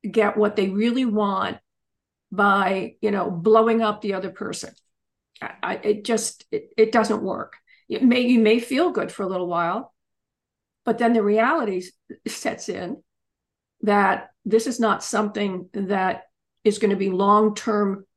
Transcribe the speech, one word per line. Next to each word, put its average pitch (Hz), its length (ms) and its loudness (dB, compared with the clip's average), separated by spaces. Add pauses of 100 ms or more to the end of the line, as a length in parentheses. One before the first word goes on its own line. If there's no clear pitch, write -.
get 208 280 2
what 208 180 2
they 196 140 0
really 233 360 0
want 202 520 -2 (760)
by, 196 680 0
you 214 100 -2
know, 196 180 -2
blowing 220 520 4
up 214 200 -2
the 202 120 -4
other 165 180 -8
person. - 420 -12 (680)
I, - 100 -12 (100)
I, 185 140 -4
it 208 300 -2
just, - 460 -4
it, - 260 -8
it 220 140 4
doesn't 214 300 2
work. - 360 -8 (300)
It 214 160 -4
may, 247 180 6
you 247 180 4
may 220 200 6
feel 277 320 0
good - 200 -4
for - 120 -10
a 190 40 -4
little 180 200 -4
while, 175 460 -4 (920)
but 220 120 0
then 233 160 2
the 226 100 2
reality 214 560 0
s-, - 540 -14
sets - 360 -8
in 190 340 -8 (800)
that 202 480 2 (160)
this 220 200 2
is 254 140 -6
not 214 240 0
something 202 680 -4
that 190 500 -2 (400)
is 208 160 2
gonna 202 160 2
be 196 140 -2
long-term 208 960 2 (120)